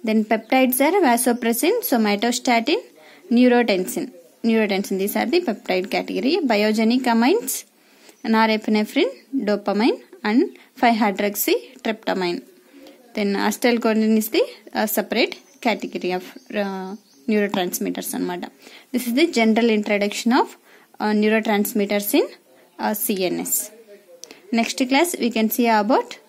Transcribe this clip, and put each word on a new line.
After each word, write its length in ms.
Then 240
peptides 560
are 180
vasopressin, 680
somatostatin, 920
neurotensin. 760
Neurotensin, 580
these 140
are 180
the 140
peptide 480
category. 380
Biogenic 640
amines, 400
norepinephrine, 800
dopamine, 480
and 320
five 280
hydroxytryptamine. 1400
Then 200
acetylcholine 760
is 120
the, 80
uh, 140
separate 380
category 520
of, 60
uh, 300
neurotransmitters 880
అన్నమాట. 260
This 160
is 120
the 60
general 300
introduction 640
of, 160
uh, 220
neurotransmitters 920
in, 60
uh, 140
C 320
N 40
S. 20
Next 380
class, 280
we 140
can 180
see 180
about 500